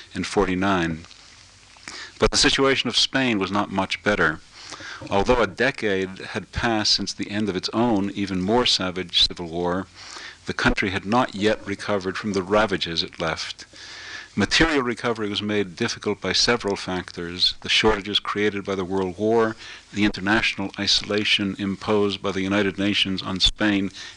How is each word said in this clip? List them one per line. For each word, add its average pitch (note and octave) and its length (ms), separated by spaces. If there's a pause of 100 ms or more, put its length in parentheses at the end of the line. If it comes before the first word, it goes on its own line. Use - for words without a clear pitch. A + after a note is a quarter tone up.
(140)
and F#2 140
forty-nine. F#2 800 (1120)
But A2 120
the - 60
situation C3+ 520
of G#2+ 80
Spain B2+ 420
was F#2+ 120
not G2+ 200
much F#2+ 320
better. F2 380 (680)
Although G2+ 320
a G#2 60
decade F#2+ 720
had - 340
passed A2 400
since G2+ 180
the - 180
end G#2 200
of F2+ 80
its F#2 160
own, A2 380
even F#2+ 300
more A2+ 240
savage F#2 580
civil F2+ 260
war, F2 360 (600)
the - 80
country B3 380
had F#2 140
not A#2 300
yet G#2 320
recovered G2 500
from G#2+ 140
the F#2+ 100
ravages F#2 600
it - 160
left. - 460 (720)
Material D3 460
recovery A2+ 480
was G2 140
made G2+ 320
difficult A2 440
by F#2 140
several G#2+ 420
factors: F2+ 840
the - 80
shortages G2+ 500
created G2+ 460
by G2 80
the F#2+ 120
World F#2 340
War, A2+ 360 (380)
the G2+ 120
international G2+ 720
isolation G2+ 800
imposed G2+ 640
by G2+ 80
the F#2 100
United G2 380
Nations G2 420
on F#2+ 180
Spain G2+ 520 (260)